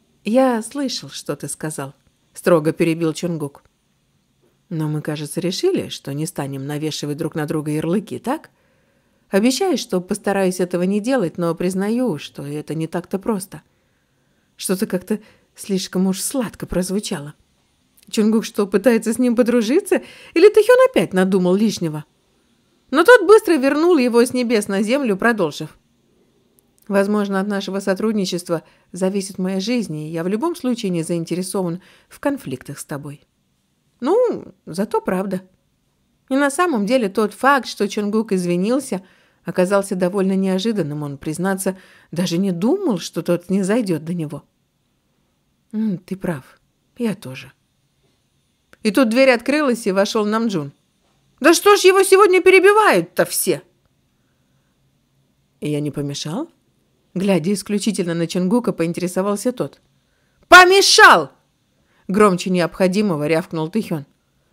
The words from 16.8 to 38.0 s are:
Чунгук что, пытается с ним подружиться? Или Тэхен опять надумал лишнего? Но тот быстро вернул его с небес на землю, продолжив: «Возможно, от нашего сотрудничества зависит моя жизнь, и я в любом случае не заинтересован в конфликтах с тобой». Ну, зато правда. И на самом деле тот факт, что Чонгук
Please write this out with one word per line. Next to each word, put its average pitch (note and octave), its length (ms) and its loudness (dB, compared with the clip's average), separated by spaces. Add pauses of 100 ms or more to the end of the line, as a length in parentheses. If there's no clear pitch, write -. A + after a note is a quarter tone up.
Чунгук G#3+ 360 0
что, - 220 -4
пытается A3 460 2
с - 60 -4
ним B3 160 0
подружиться? A#3+ 680 0 (320)
Или F#4 160 6
Тэхен A4 280 4 (120)
опять G3 240 0
надумал F#3 420 2
лишнего? F3 500 -2 (840)
Но D4 120 4
тот A4+ 220 8
быстро G4+ 280 6
вернул D4+ 440 2
его A#3+ 260 4
с B3+ 100 0
небес A#3 340 0
на G3 160 0
землю, A3+ 340 0
продолжив: D#3 600 -2 (1120)
«Возможно, G3+ 520 0
от G3 80 -2
нашего G3 320 -4
сотрудничества F#3+ 840 -2 (280)
зависит F#3+ 460 -4
моя F#3+ 220 -4
жизнь, G3+ 360 -4
и D3+ 140 -10
я E3 140 -6
в F3+ 40 -6
любом B3 280 -2
случае A#3 340 -4
не F3 140 -2
заинтересован F3 800 -4 (280)
в - 100 -20
конфликтах D3 600 -8
с - 60 -16
тобой». C#3+ 360 -12 (800)
Ну, F#4+ 520 -2 (120)
зато G3+ 340 -4
правда. G3 420 -4 (880)
И C4 60 0
на C#4 160 2
самом C#4 340 0
деле A#3 220 2
тот G3+ 260 -2
факт, C4+ 340 0
что - 200 -4
Чонгук G#3 460 -4